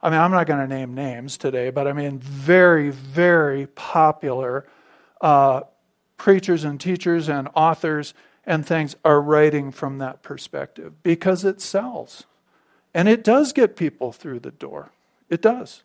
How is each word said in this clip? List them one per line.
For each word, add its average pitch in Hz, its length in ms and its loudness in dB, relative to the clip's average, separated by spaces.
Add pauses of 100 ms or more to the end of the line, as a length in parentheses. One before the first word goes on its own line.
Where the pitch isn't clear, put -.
I 165 80 0
mean, 160 100 2
I'm 175 120 2
not 175 160 0
gonna 143 180 -2
name 131 300 -8
names 131 420 -10
today, 127 320 -4
but 139 160 -4
I 143 80 -4
mean, 143 240 -6
very, 147 720 4
very 139 760 0
popular, 139 960 -2 (560)
uh, 139 400 4 (560)
preachers 190 460 2
and 147 180 -6
teachers 170 480 -2
and 139 240 -4
authors 156 640 0 (300)
and 156 200 -2
things 156 300 -2 (100)
are 147 160 6
writing 147 500 2
from 135 280 -10
that 131 240 -10
perspective - 800 -14
because 180 420 0
it 196 160 -4
sells. 220 640 -8 (720)
And 175 120 2
it 226 160 4
does 262 300 2
get 240 220 2
people 139 360 -6
through 131 280 -12
the 131 100 -14
door. 139 400 -16 (400)
It 170 100 -4
does. 233 460 -2